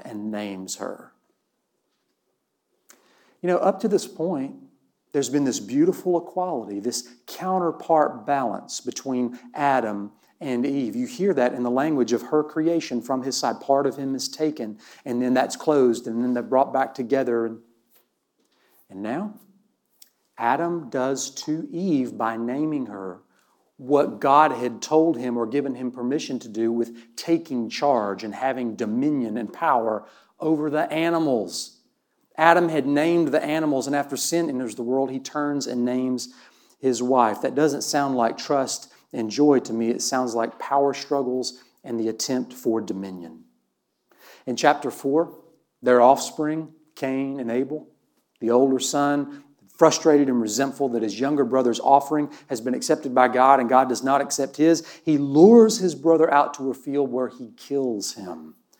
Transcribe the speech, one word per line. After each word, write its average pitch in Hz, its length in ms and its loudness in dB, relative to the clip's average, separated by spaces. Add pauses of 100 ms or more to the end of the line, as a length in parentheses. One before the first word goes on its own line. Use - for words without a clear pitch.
and 107 260 -10
names 98 460 -8
her. - 360 -12 (2250)
You 175 80 -4
know, 180 80 2
up 196 240 0
to 226 80 0
this 196 180 0
point, 156 480 -6 (560)
there's 135 200 -2
been 143 120 0
this 123 160 -2
beautiful 170 580 0
equality, 156 640 -6
this 117 300 -6 (180)
counterpart 160 1000 0
balance 127 560 -4
between 123 560 -4 (160)
Adam 113 600 0 (280)
and 127 240 -2
Eve. 139 300 -2
You 120 140 -4
hear 185 260 0
that 123 200 2
in 123 100 -4
the 120 80 -2
language 131 400 0
of 120 100 0
her 151 220 0
creation 156 580 -2
from 127 220 -4
his 131 120 -4
side. 113 240 -4
Part 139 240 2
of 135 120 -2
him 135 180 -6
is 127 140 -6
taken, 135 500 -6 (260)
and 120 160 -4
then 127 140 0
that's 127 220 0
closed, 127 500 2
and 117 160 -4
then 127 120 0
they're 120 100 -2
brought 131 280 2
back 131 220 -2
together. 120 520 0
And, 113 120 -10 (1300)
and 98 140 -12
now, 160 320 -6 (1040)
Adam 156 500 -2
does 131 420 -4
to 156 400 -6
Eve 143 460 0
by 113 220 -2
naming 135 480 -4
her 95 340 -10 (560)
what 139 420 0
God 147 340 6
had 120 280 -6
told 160 380 2
him 123 180 -4
or 117 100 -2
given 135 280 -2
him 127 160 -8
permission 127 480 -4
to 117 100 -16
do 113 240 -2
with - 440 -6
taking 147 520 -2
charge 110 560 -2
and 104 100 -8
having 123 400 -4
dominion 120 600 -2
and 117 160 -8
power 113 540 0 (340)
over 156 300 -2
the 151 200 -2
animals. 156 840 -2 (580)
Adam 170 360 6
had 147 160 0
named 156 420 2
the 139 160 0
animals, 147 420 0
and 143 80 -2
after 139 220 -2
sin 165 320 -2
enters 127 260 -6
the 123 80 -8
world, 127 280 0
he 131 100 -8
turns 147 460 -4
and 120 180 -2
names 127 480 -2 (460)
his 123 240 0
wife. 123 400 2
That 131 120 -2
doesn't 143 280 2
sound 139 340 -2
like 117 220 0
trust - 520 -4 (220)
and 113 180 -4
joy 139 300 4
to - 120 -6
me. 113 180 0
It - 100 -2
sounds 127 340 -2
like 117 240 -4
power 139 360 0
struggles 127 680 -4 (220)
and 117 160 -6
the 110 80 -2
attempt 123 460 -4
for 113 260 -2
dominion. 95 640 -10 (1040)
In 123 100 -4
chapter 147 340 2
four, 151 440 -2 (480)
their 123 180 6
offspring, 151 720 2 (220)
Cain 135 440 -4
and 117 120 -6
Abel, 143 360 -4 (540)
the 117 100 0
older 131 300 6
son, 143 640 -2 (320)
frustrated 147 520 6
and 123 120 2
resentful 131 500 -2
that 117 120 -2
his 104 160 -4
younger 143 260 0
brother's 123 360 0
offering 143 500 2 (160)
has 123 140 -6
been 123 140 -2
accepted 135 400 -2
by 127 140 6
God 131 320 6
and 120 80 0
God 127 200 4
does 117 140 -2
not 135 180 2
accept 139 360 -4
his, 160 300 4 (180)
he 151 140 2
lures 170 600 8
his 180 160 -2
brother 156 380 4
out 143 220 4
to 135 160 -6
a 120 40 -4
field 139 360 -4
where 123 180 -2
he 117 280 -16
kills 127 580 -4
him. 82 400 -14 (260)